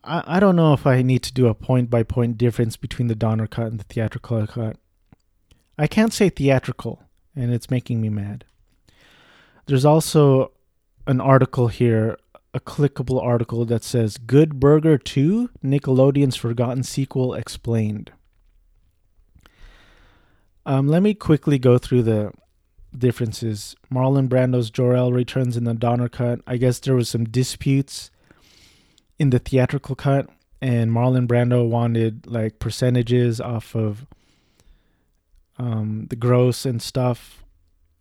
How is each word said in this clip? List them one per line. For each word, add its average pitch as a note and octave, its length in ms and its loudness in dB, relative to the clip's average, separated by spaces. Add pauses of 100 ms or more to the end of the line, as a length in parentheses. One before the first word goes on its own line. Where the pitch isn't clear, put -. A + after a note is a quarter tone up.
I, E3 340 -4
I - 20 4
don't G3 160 6
know D#3+ 180 6
if - 120 0
I B2+ 160 4
need B2+ 220 2
to - 100 -10
do B2+ 140 2
a A2 80 2
point-by-point A#2+ 840 -2
difference A#2 400 0
between B2 300 -6
the A2+ 80 -2
Donner A2 320 -2
cut A#2 200 -6
and A2 120 -8
the - 60 -14
theatrical A2+ 600 -4
cut. A2 300 -8 (1000)
I D3+ 100 0
can't A3 260 2
say G3 160 2
theatrical, - 760 -2 (320)
and B2 180 -2
it's - 180 -6
making B2 280 -4
me A2 100 -2
mad. G2+ 360 -8 (1200)
There's C3+ 180 0
also D3 680 4 (560)
an C3 120 0
article C3 480 2
here, A2+ 500 0 (360)
a B2+ 60 -6
clickable C3 600 -2
article A#2+ 440 -2
that A2+ 180 -2
says, A2 340 -2
"Good C3+ 420 2
Burger D3+ 380 4
Two, G3+ 520 -2 (140)
Nickelodeon's C3+ 760 2
forgotten B2 460 -4
sequel B2+ 500 -4
explained." A2 800 -6 (2500)
Um, C3+ 220 0
let D#3+ 140 4
me G#3 120 2
quickly D3+ 460 0
go B2 180 6
through B2 260 0
the G#2+ 280 0 (680)
differences. A2+ 800 -4 (160)
Marlon C3 380 0
Brando's B2+ 400 0
Jor-El B2 420 0
returns B2 460 -2
in A#2 80 -2
the A#2 80 -2
Donner A#2+ 340 0
cut. A#2+ 400 -4
I B2+ 80 -6
guess B2 240 0
there C3 160 0
was A#2+ 140 0
some A#2 160 -2
disputes B2+ 840 -4 (1080)
in C#3+ 120 4
the B2 80 2
theatrical C3 560 -2
cut, C#3 340 -2 (320)
and A#2 300 0
Marlon B2 360 2
Brando A#2+ 400 2
wanted, A2+ 600 -2
like, A2 320 -6
percentages A#2+ 800 0
off A#2 340 -8
of, A2 300 -4 (1500)
um, A2 500 -6
the - 100 -10
gross B2 480 2
and A#2 160 -4
stuff, - 600 -6 (580)